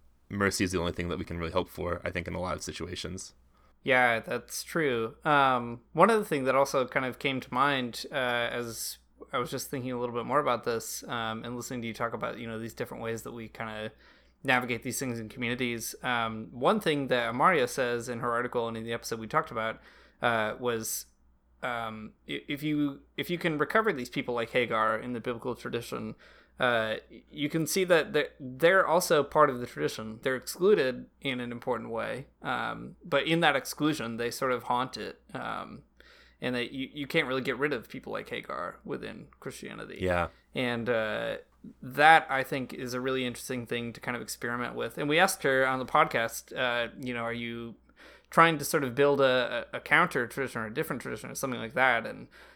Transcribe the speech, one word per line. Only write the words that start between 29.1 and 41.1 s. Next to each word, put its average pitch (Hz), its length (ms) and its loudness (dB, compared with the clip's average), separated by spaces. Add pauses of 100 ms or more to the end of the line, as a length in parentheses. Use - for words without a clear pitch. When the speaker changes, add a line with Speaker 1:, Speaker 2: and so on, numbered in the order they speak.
Speaker 2:
part 151 260 6
of 123 100 -4
the 123 80 -4
tradition. 113 560 -6
They're 131 120 0
excluded 131 680 2 (160)
in 127 180 -4
an 120 120 -8
important 117 400 -6
way, 113 360 -6 (140)
um, 117 540 -6 (100)
but 143 220 2
in 165 120 4
that 151 160 6
exclusion, 127 640 -2
they 117 140 -2
sort 131 200 -2
of 120 120 0
haunt 127 340 -2
it, 101 240 -10 (120)
um, 113 500 -8 (560)
and 123 160 -2
that 120 160 -2
you, 135 220 -6
you 143 140 -8
can't 156 200 0
really 131 140 0
get 127 160 -2
rid 147 160 0
of 110 160 -6
people 127 240 -12
like 107 160 -8
Hagar 90 540 -8
within - 440 -10 (120)
Christianity. - 640 -12
Speaker 1:
Yeah. 87 260 2 (260)
Speaker 2:
And, 120 360 -2
uh, 110 480 -2 (460)